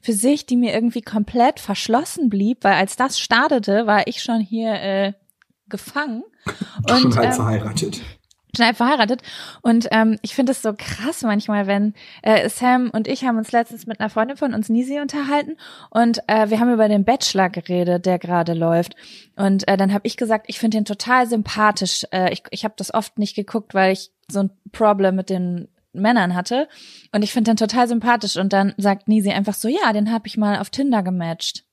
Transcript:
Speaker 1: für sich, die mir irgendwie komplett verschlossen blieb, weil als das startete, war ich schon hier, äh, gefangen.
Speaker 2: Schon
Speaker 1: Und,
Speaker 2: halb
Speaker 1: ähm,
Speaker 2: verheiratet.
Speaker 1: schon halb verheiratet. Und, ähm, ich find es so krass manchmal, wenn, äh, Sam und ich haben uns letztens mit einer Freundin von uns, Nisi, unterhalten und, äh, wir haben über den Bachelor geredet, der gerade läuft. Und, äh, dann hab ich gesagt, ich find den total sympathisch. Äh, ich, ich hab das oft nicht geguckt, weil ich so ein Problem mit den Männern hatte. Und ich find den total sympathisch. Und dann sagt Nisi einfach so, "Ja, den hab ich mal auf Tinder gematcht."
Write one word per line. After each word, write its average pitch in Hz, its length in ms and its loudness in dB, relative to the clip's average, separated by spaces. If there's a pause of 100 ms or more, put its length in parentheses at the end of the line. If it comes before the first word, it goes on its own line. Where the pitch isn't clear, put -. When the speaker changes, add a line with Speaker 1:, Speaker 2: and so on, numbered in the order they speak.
Speaker 1:
für 233 120 -2
sich, 247 340 0
die 247 100 0
mir 240 160 2
irgendwie 233 300 -2
komplett 233 560 0
verschlossen 240 680 -2
blieb, 202 340 0
weil 196 100 4
als 190 220 0
das 269 240 -2
startete, 233 680 2
war 208 220 2
ich - 160 -8
schon 226 160 0
hier, 220 340 -2
äh, 196 400 -2 (540)
gefangen. 262 560 -8 (640)
Speaker 2:
Schon 247 260 4
Speaker 1:
Und, - 40 2
Speaker 2:
halb 247 140 2
Speaker 1:
ähm, 254 40 0
Speaker 2:
verheiratet. 110 640 -4 (540)
Speaker 1:
schon 233 100 2
halb 226 120 0
verheiratet. 247 440 0 (400)
Und, 233 300 2
ähm, 220 320 4
ich - 100 -10
find 254 160 0
es 262 140 -2
so 214 120 -2
krass - 480 -8
manchmal, 208 440 0
wenn, 202 260 2 (300)
äh, 214 260 4
Sam 247 400 2
und 220 200 -2
ich 262 160 -4
haben 233 120 0
uns 220 140 -4
letztens 233 340 -2
mit 220 140 -10
einer 214 100 -4
Freundin 247 280 -2
von 269 160 -2
uns, 214 160 -4
Nisi, 254 300 0
unterhalten 285 580 -4 (340)
und, 233 360 2
äh, 214 220 2
wir 220 120 2
haben 240 120 4
über 220 140 4
den 208 160 4
Bachelor 190 460 2
geredet, 175 580 -2
der 180 100 2
gerade 170 360 -2
läuft. 165 420 0 (400)
Und, 196 320 0
äh, 196 100 2
dann 196 160 2
hab 202 120 -2
ich 233 120 -4
gesagt, 220 300 0
ich - 100 -10
find 220 160 0
den 214 120 0
total 240 420 0
sympathisch. 214 840 0
Äh, 185 200 0
ich, - 180 -8
ich - 160 -10
hab 214 120 -6
das - 160 -10
oft 214 260 -4
nicht 208 160 -4
geguckt, 214 400 -6
weil 190 180 4
ich - 180 -8 (200)
so 196 80 -2
ein 196 100 2 (220)
Problem 196 440 2
mit 190 140 -4
den 180 380 -4 (240)
Männern 196 420 2
hatte. 240 340 -2 (440)
Und 208 120 0
ich 208 100 -4
find 226 140 0
den 220 100 4
total 226 320 2
sympathisch. 233 480 0
Und 196 160 0
dann 196 240 2
sagt 196 320 0
Nisi 208 220 4
einfach 196 220 -2
so, - 140 -6
"Ja, 349 260 0
den 208 180 0
hab 226 140 -4
ich 214 120 -8
mal 208 220 0
auf 196 100 -6
Tinder 254 340 0
gematcht." 175 680 -6